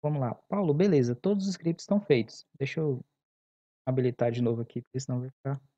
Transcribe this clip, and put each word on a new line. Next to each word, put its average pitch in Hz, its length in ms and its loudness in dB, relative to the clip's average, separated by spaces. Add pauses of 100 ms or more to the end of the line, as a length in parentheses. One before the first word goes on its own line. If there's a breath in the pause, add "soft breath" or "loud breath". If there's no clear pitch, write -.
Vamos 151 200 -2
lá, 123 120 -2 (160)
Paulo, 190 240 0
beleza, 143 440 4
todos 196 320 0
os - 20 0
scripts 165 320 -4
estão 202 180 2
feitos. - 460 0 (100)
Deixa - 220 -4
eu 143 260 -2 (800)
habilitar 123 460 0
de 117 100 -2
novo 117 220 0
aqui, 123 180 -8
porque - 200 -8
senão 123 200 -4
vai 127 80 -10
ficar 135 320 -8 (180)